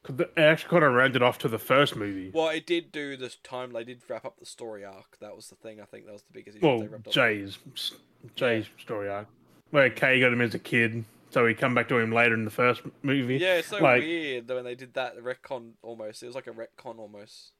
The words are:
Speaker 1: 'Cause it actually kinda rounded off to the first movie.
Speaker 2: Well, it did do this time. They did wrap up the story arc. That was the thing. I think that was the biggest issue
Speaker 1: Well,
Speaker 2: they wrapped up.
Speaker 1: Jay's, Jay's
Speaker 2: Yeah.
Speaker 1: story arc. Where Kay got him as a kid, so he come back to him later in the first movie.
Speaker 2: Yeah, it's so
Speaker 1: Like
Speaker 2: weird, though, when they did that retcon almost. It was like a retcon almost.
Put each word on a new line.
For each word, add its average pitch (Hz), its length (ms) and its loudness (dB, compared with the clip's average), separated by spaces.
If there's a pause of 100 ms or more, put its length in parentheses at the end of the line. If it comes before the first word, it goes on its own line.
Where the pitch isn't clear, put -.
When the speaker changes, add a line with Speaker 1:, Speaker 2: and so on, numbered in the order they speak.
Speaker 1:
'Cause 135 180 -10
it 170 180 -4
actually 156 340 4
kinda 160 180 6
rounded 123 320 4
off 123 180 4
to - 80 -4
the 113 120 -2
first 135 360 2
movie. 95 380 -8
Speaker 2:
Well, 160 160 0
it 156 160 -6
did 170 260 -4
do 143 240 -10
this 127 220 -12
time. 127 360 -12
They 117 100 -8
did 120 260 -16
wrap 113 160 -10
up - 140 -14
the - 80 -20
story 107 360 -14
arc. 98 360 -20
That 104 160 -16
was 110 140 -20
the - 60 -20
thing. 110 240 -18
I 101 60 -18
think 104 220 -20
that 104 60 -20
was 107 100 -20
the - 100 -20
biggest 107 240 -20
issue 107 80 0
Speaker 1:
Well, 127 140 4
Speaker 2:
they 107 80 -8
wrapped 107 200 -16
up. - 60 -6
Speaker 1:
Jay's, 104 460 0 (760)
Jay's 117 300 -2 (100)
Speaker 2:
Yeah. - 60 -20
Speaker 1:
story 104 280 -8
arc. 101 180 -8 (420)
Where 139 220 4
Kay 127 280 2
got 127 140 4
him 120 80 0
as 113 140 0
a - 40 -6
kid, 117 460 0 (240)
so 123 160 2
he 117 80 4
come 123 220 0
back 120 140 2
to 127 100 2
him 113 120 0
later 117 220 4
in 110 100 0
the 107 80 -6
first 123 300 2 (220)
movie. 135 340 0
Speaker 2:
Yeah, 180 200 2
it's 160 100 -4
so 208 100 -6
Speaker 1:
Like 127 240 6
Speaker 2:
weird, 147 460 -6
though, 127 80 -6
when 123 100 -8
they 123 100 -10
did 123 200 -20
that 127 240 -6
retcon 120 540 -10 (100)
almost. 110 400 -14
It - 20 -16
was 123 100 -16
like 127 120 -12
a 117 60 -14
retcon 113 440 -16
almost. 104 640 -20